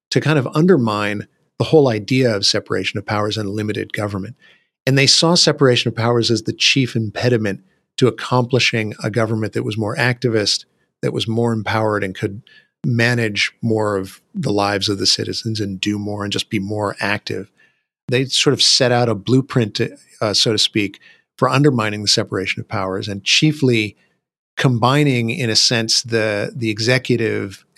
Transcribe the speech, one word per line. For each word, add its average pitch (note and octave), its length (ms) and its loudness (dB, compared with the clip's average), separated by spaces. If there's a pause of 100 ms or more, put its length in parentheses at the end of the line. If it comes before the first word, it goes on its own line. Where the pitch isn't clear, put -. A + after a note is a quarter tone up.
(120)
to C3 80 2
kind D3+ 180 2
of B2+ 160 0
undermine A2 720 2 (320)
the A#2+ 60 0
whole D3 240 6
idea A2+ 480 0
of G2 100 -2
separation G2+ 520 -2
of G2 80 -10
powers G#2 300 -2
and G#2+ 140 -4
limited G#2 420 -4
government. G#2 440 -6 (500)
And C3+ 100 4
they C3+ 120 4
saw E3 260 4
separation C#3 540 4
of A2+ 80 -4
powers A#2 340 2
as A2 120 0
the - 100 -4
chief - 420 0
impediment G#2+ 680 -2 (320)
to C3 100 4
accomplishing A#2+ 960 0
a A2 80 -4
government A2 440 -2
that A2+ 100 -4
was A2+ 120 -6
more A2 200 -4
activist, A#2+ 680 0 (360)
that B2+ 100 -4
was A#2 140 -4
more A#2 260 0
empowered G#2 520 -2
and F#2+ 100 -6
could G2+ 280 -8 (440)
manage A#2 720 0
more G#2+ 360 0
of F#2+ 260 -8 (120)
the D#3 180 -2
lives G2+ 360 0
of G2 100 -2
the G2+ 80 -2
citizens G#2+ 540 -2
and G2 200 -6
do G#2 180 -2
more G#2 260 -6
and G2+ 80 -6
just - 160 -6
be A2+ 100 -2
more G2+ 400 -4
active. G2+ 520 -6 (580)
They B2 160 0
sort B2+ 300 0
of - 80 0
set - 280 4
out A#2+ 200 2
a A2 40 0
blueprint, A#2 640 0 (440)
uh, G#2+ 100 0
so A2+ 200 2
to G#2 60 0
speak, - 400 0 (380)
for B2+ 140 2
undermining A#2+ 500 2
the G#2 80 -6
separation G2+ 520 -2
of G#2 60 -10
powers G2 400 -4
and G2+ 160 -8
chiefly B2+ 760 2 (580)
combining, B2+ 720 2
in A2+ 220 -4
a G#2+ 60 0
sense, A2+ 460 0
the, G#2+ 540 -2
the A2+ 140 -2
executive A2 960 -2 (120)